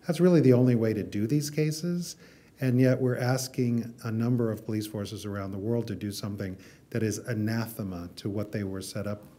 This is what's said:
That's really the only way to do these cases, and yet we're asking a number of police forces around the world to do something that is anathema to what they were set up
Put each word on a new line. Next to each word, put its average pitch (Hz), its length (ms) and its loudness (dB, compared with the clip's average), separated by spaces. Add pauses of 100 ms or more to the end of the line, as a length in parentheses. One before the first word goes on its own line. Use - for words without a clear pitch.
That's 170 120 0
really 175 220 8
the 127 120 10
only 123 220 6
way 113 180 4
to 101 100 -2
do 104 240 -2
these 147 220 0
cases, 170 640 -4 (440)
and 127 220 4
yet 127 180 4
we're 123 200 0
asking 120 720 -2 (100)
a 117 80 -4
number 117 400 0
of 101 140 -8
police 107 220 -4
forces 101 380 -8
around 98 260 -6
the 101 80 -8
world 117 280 -2
to 104 80 -6
do 101 160 -6
something 101 460 -8 (320)
that 110 140 -4
is 107 160 -2
anathema 107 960 -6
to - 140 -8
what 101 220 -6
they 104 120 -4
were 95 180 -8
set 98 240 -10
up 104 160 -8 (180)